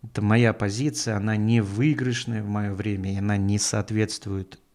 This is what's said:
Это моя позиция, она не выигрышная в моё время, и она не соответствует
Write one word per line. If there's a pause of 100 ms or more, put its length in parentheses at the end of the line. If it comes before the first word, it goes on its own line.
Это
моя
позиция,
она
не
выигрышная
в
моё
время,
и
она
не
соответствует (140)